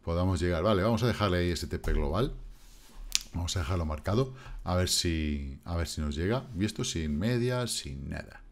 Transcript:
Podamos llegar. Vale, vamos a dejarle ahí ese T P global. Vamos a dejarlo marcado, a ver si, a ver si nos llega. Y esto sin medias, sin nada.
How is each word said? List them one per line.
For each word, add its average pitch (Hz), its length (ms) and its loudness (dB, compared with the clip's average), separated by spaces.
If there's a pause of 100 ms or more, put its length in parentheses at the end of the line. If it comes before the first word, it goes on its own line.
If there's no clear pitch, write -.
Podamos 87 360 2
llegar. 87 240 2
Vale, 101 180 4
vamos 113 220 4
a - 20 4
dejarle 98 320 2
ahí 87 120 4
ese 82 180 -2
T 87 100 -4
P 80 140 0
global. 76 420 2 (1000)
Vamos 85 220 0
a 95 40 2
dejarlo 85 260 2
marcado, 98 480 0 (300)
a 85 100 0
ver 90 140 4
si, 73 760 0
a 85 120 -2
ver 82 100 2
si - 140 -6
nos 73 160 -2
llega. 110 280 0 (140)
Y 98 60 2
esto 107 180 -2
sin 78 340 0
medias, 120 540 0
sin 69 400 -6
nada. - 420 -10